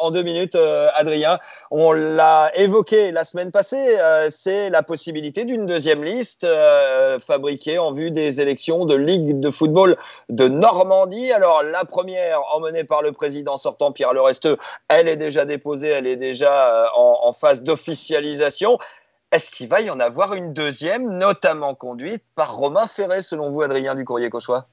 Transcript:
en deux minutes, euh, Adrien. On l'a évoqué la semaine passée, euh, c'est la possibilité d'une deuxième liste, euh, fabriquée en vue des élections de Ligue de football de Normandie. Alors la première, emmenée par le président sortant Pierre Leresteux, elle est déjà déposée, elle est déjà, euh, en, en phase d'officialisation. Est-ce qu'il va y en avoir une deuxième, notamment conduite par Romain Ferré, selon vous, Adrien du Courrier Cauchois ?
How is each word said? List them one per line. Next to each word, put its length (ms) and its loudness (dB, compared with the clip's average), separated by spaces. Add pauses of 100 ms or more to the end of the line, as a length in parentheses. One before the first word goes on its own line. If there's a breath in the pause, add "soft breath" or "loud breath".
en 80 -2
deux 120 -2
minutes, 320 -6
euh, 400 2
Adrien. 440 0 (320 loud breath)
On 220 4
l'a 640 4
évoqué 540 2
la 140 -2
semaine 260 -8
passée, 480 2
euh, 320 2
c'est 380 -4
la 140 2
possibilité 640 -8
d'une 180 -4
deuxième 400 0
liste, 400 -8
euh, 760 4
fabriquée 580 -4
en 160 -2
vue 160 -6
des 320 -2
élections 420 -2
de 120 2
Ligue 440 0
de 100 0
football 460 4 (320 loud breath)
de 180 2
Normandie. 840 2
Alors 300 4
la 240 -4
première, 560 -4 (120)
emmenée 300 -4
par 160 -2
le 120 -2
président 440 -6
sortant 360 -4
Pierre 200 -2
Leresteux, 460 2 (300 loud breath)
elle 200 4
est 80 0
déjà 300 -2
déposée, 420 -6
elle 180 -2
est 100 -2
déjà, 540 2
euh, 240 2
en, 280 4
en 100 2
phase 300 0
d'officialisation. 1160 -2 (540 loud breath)
Est-ce 180 0
qu'il 180 -14
va 120 0
y 80 -4
en 120 -6
avoir 340 -2
une 180 -8
deuxième, 640 -6
notamment 580 0
conduite 500 -12 (100)
par 200 -4
Romain 320 -2
Ferré, 360 -4
selon 280 -8
vous, 120 -4
Adrien 320 -2
du 100 -8
Courrier 240 -4
Cauchois ? 440 -6